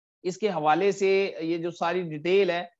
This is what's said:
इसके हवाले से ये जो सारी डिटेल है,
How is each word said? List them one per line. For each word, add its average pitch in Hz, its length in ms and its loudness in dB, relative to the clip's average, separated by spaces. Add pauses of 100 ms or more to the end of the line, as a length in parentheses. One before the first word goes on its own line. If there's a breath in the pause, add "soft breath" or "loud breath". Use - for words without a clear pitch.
(240)
इसके 185 260 -2
हवाले 160 420 2
से 190 500 0
ये 165 160 -2
जो 170 140 -4
सारी 175 320 -4
डिटेल 175 480 0
है, 175 280 -6